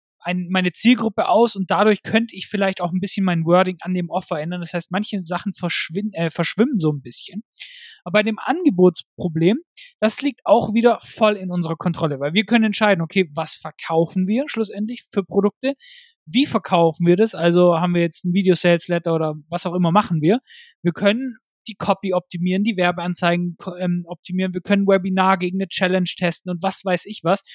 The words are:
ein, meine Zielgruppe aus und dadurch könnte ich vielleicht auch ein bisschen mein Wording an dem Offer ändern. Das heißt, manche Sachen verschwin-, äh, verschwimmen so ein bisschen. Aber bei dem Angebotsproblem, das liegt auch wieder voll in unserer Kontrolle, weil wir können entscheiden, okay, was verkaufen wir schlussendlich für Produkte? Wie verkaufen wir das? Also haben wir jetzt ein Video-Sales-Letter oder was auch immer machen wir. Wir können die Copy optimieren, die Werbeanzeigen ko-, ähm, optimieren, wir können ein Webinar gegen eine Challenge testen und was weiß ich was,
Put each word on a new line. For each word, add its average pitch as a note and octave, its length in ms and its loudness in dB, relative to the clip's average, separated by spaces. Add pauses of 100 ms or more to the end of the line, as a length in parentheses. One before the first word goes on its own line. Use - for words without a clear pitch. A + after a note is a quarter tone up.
(180)
ein, F3+ 320 -6
meine F3+ 220 2
Zielgruppe A3+ 560 2
aus A3+ 260 4
und F#3+ 160 -4
dadurch G3+ 320 2
könnte A3+ 320 -2
ich F#3+ 140 -12
vielleicht G3 320 -2
auch F3 120 -4
ein F#3 80 -2
bisschen F#3+ 240 -2
mein E3+ 200 0
Wording F3+ 360 2
an F#3 140 -4
dem F3 160 -4
Offer E3+ 300 -4
ändern. F3 200 -6
Das E3+ 140 -10
heißt, E3+ 160 -6
manche G3 340 -4
Sachen F3 280 -4
verschwin-, F#3 600 -6
äh, E3 180 -2
verschwimmen A3 480 0
so D#3 120 2
ein C#3 120 -4
bisschen. C3 400 -12 (640)
Aber F3+ 140 0
bei G#3+ 40 2
dem G#3+ 160 -2
Angebotsproblem, F#3 1200 2 (420)
das G#3+ 220 -2
liegt C#4 220 -4
auch G#3+ 300 2
wieder A#3 280 4
voll G#3+ 340 0
in F#3 140 -8
unserer E3 260 -4
Kontrolle, D#3+ 420 -2
weil D3 160 -4
wir G#3 100 2
können A3+ 200 2
entscheiden, G#3 380 2
okay, E3 320 -2
was D#3+ 200 -6
verkaufen E3 720 -2
wir A#3 220 0
schlussendlich G#3+ 600 -6
für G3 120 -2
Produkte? G3+ 520 -2 (520)
Wie A3+ 200 2
verkaufen E3+ 600 2
wir F3 100 6
das? G#3+ 180 2
Also E3+ 420 4
haben F3 180 0
wir E3+ 80 2
jetzt E3 220 -4
ein F3+ 80 -2
Video-Sales-Letter F3 840 2
oder D#3 200 -2 (140)
was E3+ 180 -4
auch E3+ 80 -6
immer F3+ 160 2
machen E3+ 320 2
wir. G3+ 180 4 (420)
Wir E3 100 0
können A3+ 440 -2 (300)
die G3+ 80 -10
Copy F#3+ 400 -2
optimieren, F3+ 500 -2
die A3 120 -2
Werbeanzeigen F3 840 0
ko-, F3+ 180 -10
ähm, F3 300 -2
optimieren, F3+ 480 -6
wir F3+ 60 -6
können G3+ 240 0
ein G3 40 -2
Webinar F#3+ 500 4
gegen F3+ 200 -4
eine F#3+ 100 -4
Challenge F#3 480 0
testen F3+ 340 -4
und F3 120 -6
was F#3+ 220 -4
weiß F3+ 220 0
ich G#3+ 160 -12
was, F3+ 200 0 (120)